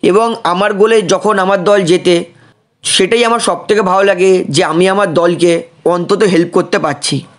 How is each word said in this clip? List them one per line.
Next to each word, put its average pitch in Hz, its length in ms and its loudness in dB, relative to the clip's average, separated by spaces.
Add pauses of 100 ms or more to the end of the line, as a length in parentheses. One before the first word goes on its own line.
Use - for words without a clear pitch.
এবং 214 320 2 (100)
আমার 190 300 -2
গোলে 214 280 2
যখন 190 360 0
আমার 190 260 0
দল 202 180 2
জেতে, 170 420 0 (580)
সেটাই 226 420 0
আমার 233 160 0
সবথেকে 208 420 -2
ভালো 190 220 0
লাগে 190 440 2
যে 151 160 0
আমি 165 240 0
আমার 190 260 0
দলকে 170 480 0 (220)
অন্তত 175 380 0
help 175 300 2
করতে 185 260 -2
পারছি। 143 460 -4 (140)